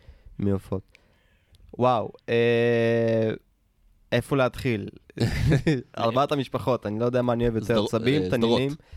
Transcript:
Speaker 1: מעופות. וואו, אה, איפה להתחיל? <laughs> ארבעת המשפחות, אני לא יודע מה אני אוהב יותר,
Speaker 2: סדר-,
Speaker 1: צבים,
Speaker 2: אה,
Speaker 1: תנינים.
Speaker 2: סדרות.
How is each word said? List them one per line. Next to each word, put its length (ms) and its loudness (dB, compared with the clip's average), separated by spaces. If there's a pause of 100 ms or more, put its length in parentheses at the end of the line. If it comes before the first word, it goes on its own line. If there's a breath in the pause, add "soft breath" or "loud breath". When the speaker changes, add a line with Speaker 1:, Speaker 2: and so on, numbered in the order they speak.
(400 soft breath)
Speaker 1:
מעופות. 420 -2 (960 soft breath)
וואו, 340 0 (180)
אה, 1000 2 (800)
איפה 260 0
להתחיל? 500 -2 (320)
<laughs> 800 0
ארבעת 340 0
המשפחות, 540 -2
אני 140 -4
לא 60 0
יודע 160 0
מה 120 0
אני 100 0
אוהב 120 2
יותר, 100 -4 (220)
Speaker 2:
סדר-, 120 -2
Speaker 1:
צבים, 220 0
Speaker 2:
אה, 80 -4
Speaker 1:
תנינים. 400 2
Speaker 2:
סדרות. 80 -8 (200 loud breath)